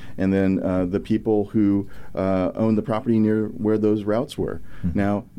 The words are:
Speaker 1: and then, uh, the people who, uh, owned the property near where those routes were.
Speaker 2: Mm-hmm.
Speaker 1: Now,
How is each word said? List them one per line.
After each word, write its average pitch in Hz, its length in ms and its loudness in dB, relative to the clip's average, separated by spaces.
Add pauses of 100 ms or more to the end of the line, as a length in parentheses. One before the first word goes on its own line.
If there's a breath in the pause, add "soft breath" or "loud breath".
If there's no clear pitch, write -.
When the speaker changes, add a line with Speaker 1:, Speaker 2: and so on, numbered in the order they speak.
(160 loud breath)
Speaker 1:
and 95 160 0
then, 95 300 2
uh, 92 240 0
the 95 140 -2
people 107 460 0
who, 101 400 2 (280 loud breath)
uh, 95 400 0
owned 110 240 2
the 107 40 0
property 110 360 0
near 107 300 2
where 107 280 0
those 107 280 2
routes 110 340 -2
were. - 240 -4 (200 loud breath)
Speaker 2:
Mm-hmm. 90 160 0
Speaker 1:
Now, 101 260 0 (140)